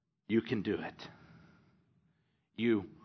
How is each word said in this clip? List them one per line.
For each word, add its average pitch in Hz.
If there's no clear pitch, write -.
you 110
can 113
do 107
it. -
You 110